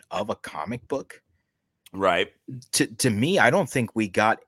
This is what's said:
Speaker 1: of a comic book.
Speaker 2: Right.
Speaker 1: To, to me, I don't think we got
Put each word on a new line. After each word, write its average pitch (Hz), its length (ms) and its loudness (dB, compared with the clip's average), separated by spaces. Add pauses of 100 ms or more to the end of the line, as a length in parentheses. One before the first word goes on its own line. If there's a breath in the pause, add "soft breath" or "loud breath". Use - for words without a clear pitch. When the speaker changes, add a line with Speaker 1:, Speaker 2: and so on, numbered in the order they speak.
(120)
Speaker 1:
of 90 180 -4
a 101 60 -4
comic 95 520 -12
book. - 340 -10 (720)
Speaker 2:
Right. 95 380 2 (420)
Speaker 1:
To, 147 140 2
to 117 220 -2
me, 127 300 2
I 113 100 6
don't 170 200 2
think 120 260 -2
we 110 120 0
got 107 400 2